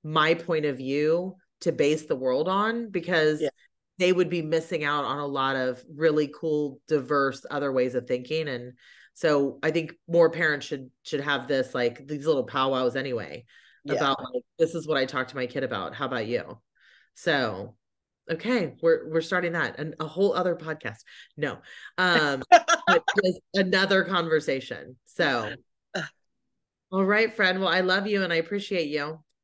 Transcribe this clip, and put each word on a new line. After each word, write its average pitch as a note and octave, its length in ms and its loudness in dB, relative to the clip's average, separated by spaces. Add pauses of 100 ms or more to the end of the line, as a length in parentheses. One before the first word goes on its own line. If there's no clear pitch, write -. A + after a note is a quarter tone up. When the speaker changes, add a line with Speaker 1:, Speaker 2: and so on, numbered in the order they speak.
Speaker 1:
my D#3 320 2
point E3 300 -2
of C3+ 140 -2
view D3+ 580 0 (240)
to E3+ 120 0
base D3+ 340 2
the C#3+ 100 -2
world C3 320 0
on, A3 420 0
because E3 520 2
Speaker 2:
Yeah. C#3+ 80 0 (480)
Speaker 1:
they F#3 140 4
would F3 180 2
be E3+ 120 -2
missing D#3+ 420 -2
out D3 200 0
on C3+ 140 -4
a D3 80 -4
lot C3+ 300 0
of B2+ 280 -2 (100)
really D3+ 400 2
cool, D3+ 540 -2
diverse C#3 640 0
other C#3+ 200 -2
ways B2+ 240 0
of A#2+ 140 -2
thinking. D3 400 -2
And B2 240 -8 (400)
so C#3+ 500 2
I D#3 80 2
think D#3+ 220 -2 (160)
more E3 220 6
parents D#3 360 0
should, C3+ 240 -10 (120)
should C#3+ 180 -4
have C#3 260 -2
this, C3 280 0
like, A#2+ 320 -2
these D3 200 -6
little C#3 180 2
powwows C3 520 0
anyway, A#2 480 -6 (400)
Speaker 2:
Yeah. - 100 -2
Speaker 1:
about, C#3 280 0 (120)
like, B2 80 -2 (160)
"This E3 160 2
is D#3 140 -6
what D3+ 100 0
I C3 80 2
talk B2+ 220 -4
to C#3+ 80 -12
my B2+ 100 -2
kid C3 180 -6
about. G2 300 -6
How C#3 120 -4
about A#2+ 200 -4
you?" A2 340 -4 (540)
So, A#2 640 -2 (540)
okay, G3 520 -2
we're, E3 280 2
we're D#3+ 100 2
starting F3 320 -2
that D3 260 -4
and D3+ 220 -8
a D#3 60 -4
whole F#3+ 280 0
other F3+ 220 0
podcast. D#3 420 -10 (380)
No, C#3+ 220 -4 (400)
um, D#3+ 480 2
Speaker 2:
<laughs> - 40 -2
Speaker 1:
but F4 540 6 (180)
just F#3 180 0 (140)
another F#3+ 500 2
conversation. D3+ 920 -2 (100)
So, A#2+ 460 0 (420)
Speaker 2:
<laughs> - 1000 -12
Speaker 1:
all F#3+ 120 2
right, G#3+ 300 2
friend. F#3 260 2
Well, F#3 80 2
I F3 120 2
love F#3 260 2
you G3+ 160 0
and E3+ 100 -2
I E3 40 2
appreciate F3 520 -2
you. D3+ 340 -6 (220)